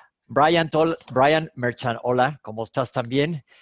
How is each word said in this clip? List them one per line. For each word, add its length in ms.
Brian 420
Tol-, 280
Brian 420
Merchan, 480
hola, 380
¿cómo 220
estás 280
también? 520